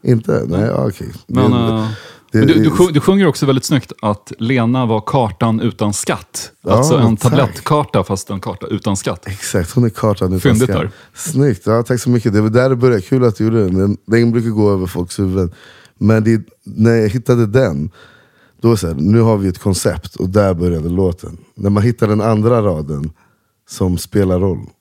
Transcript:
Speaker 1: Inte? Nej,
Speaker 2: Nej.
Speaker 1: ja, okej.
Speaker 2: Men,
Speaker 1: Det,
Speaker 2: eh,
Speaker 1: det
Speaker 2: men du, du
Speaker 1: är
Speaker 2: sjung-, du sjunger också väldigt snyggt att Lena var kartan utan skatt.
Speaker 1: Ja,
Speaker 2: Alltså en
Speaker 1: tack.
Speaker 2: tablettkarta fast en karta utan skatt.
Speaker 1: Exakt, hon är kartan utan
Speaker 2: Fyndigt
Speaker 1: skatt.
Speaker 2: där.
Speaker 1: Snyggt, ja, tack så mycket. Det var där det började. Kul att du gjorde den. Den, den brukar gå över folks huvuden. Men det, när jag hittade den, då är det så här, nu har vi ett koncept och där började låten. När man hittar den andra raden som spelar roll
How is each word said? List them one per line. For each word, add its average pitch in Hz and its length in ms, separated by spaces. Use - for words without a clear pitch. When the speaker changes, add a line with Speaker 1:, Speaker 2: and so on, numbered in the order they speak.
Speaker 1:
Inte? 117 280
Nej, 73 280
Speaker 2:
Nej. 107 100
Speaker 1:
ja, - 180
okej. - 260
Speaker 2:
Men, 123 240
Speaker 1:
Det, 120 60
Speaker 2:
eh, 113 300
Speaker 1:
det 110 80
Speaker 2:
men 131 80
du, 160 60
du 160 120
Speaker 1:
är 156 40
Speaker 2:
sjung-, 175 240
du 143 60
sjunger 190 280
också 147 180
väldigt 131 200
snyggt - 260
att 104 380
Lena 123 460
var 110 200
kartan 113 540
utan 104 340
skatt. - 580
Speaker 1:
Ja, 90 100
Speaker 2:
Alltså 139 240
en 113 220
Speaker 1:
tack. 123 140
Speaker 2:
tablettkarta 135 720
fast - 260
en 98 100
karta - 280
utan 101 300
skatt. - 300
Speaker 1:
Exakt, 95 440
hon 123 120
är 117 60
kartan 104 380
utan 92 120
Speaker 2:
Fyndigt 120 320
Speaker 1:
skatt. 85 100
Speaker 2:
där. 95 100
Speaker 1:
Snyggt, 139 520
ja, 113 180
tack 123 180
så - 80
mycket. 117 240
Det 107 80
var 107 80
där 127 200
det 131 60
började. 120 260
Kul 131 220
att 113 120
du 107 80
gjorde 110 200
den. 92 140
Den, 98 280
den 117 260
brukar 117 180
gå 107 220
över 92 160
folks 87 320
huvuden. 92 320
Men 110 260
det, 110 180
när 110 300
jag 110 160
hittade 117 360
den, 101 460
då 113 60
är 117 40
det 113 60
så 92 100
här, 82 80
nu 95 260
har 110 160
vi 98 120
ett 87 100
koncept - 560
och 92 140
där 98 240
började 85 360
låten. 87 480
När 101 140
man 101 140
hittar 117 240
den 107 140
andra 113 400
raden 78 500
som 92 280
spelar 92 420
roll 92 200